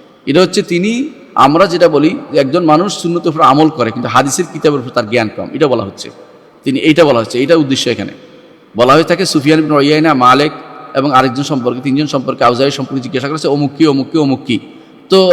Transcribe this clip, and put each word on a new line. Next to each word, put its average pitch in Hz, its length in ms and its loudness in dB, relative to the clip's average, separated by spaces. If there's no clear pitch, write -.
এটা 143 140 2
হচ্ছে - 220 0
তিনি, 220 460 -4
আমরা 151 320 4
যেটা 170 220 2
বলি 151 300 2
যে 147 60 0
একজন 143 260 0
মানুষ 160 280 2
সুন্নতের 170 380 -4
উপর 151 100 -4
আমল 147 280 4
করে 113 220 -2
কিন্তু 120 180 -6
হাদিসের 135 440 0
কিতাবের 147 280 0
উপর 123 100 -10
তার 107 200 -4
জ্ঞান 113 260 0
কম, 95 160 -10
এটা 143 160 0
বলা 117 160 -2
হচ্ছে, - 260 -14
তিনি, 123 140 -2
এইটা 156 260 4
বলা 127 160 2
হচ্ছে, 113 180 -4
এইটা 156 180 2
উদ্দেশ্য 135 340 0
এখানে। 101 220 -6
বলা 127 180 4
হয়ে 160 100 4
থাকে 175 220 -2
সুফিয়ান 156 340 2
ইবনে 151 140 0
উয়াইনা, 151 400 2
মালিক 131 380 2
এবং 139 180 -2
আরেকজন 131 300 0
সম্পর্কে, 127 380 -4
তিনজন 139 260 -2
সম্পর্কে, 131 380 -4
আউজাঈ 123 260 2
সম্পর্কে 135 300 -6
জিজ্ঞাসা 131 280 -6
করেছে, 151 200 -4
"অমুক 143 300 0
কি, 160 80 4
অমুক 135 260 0
কি, 160 60 0
অমুক 139 280 0
কি?" 113 120 -2
তো 185 240 4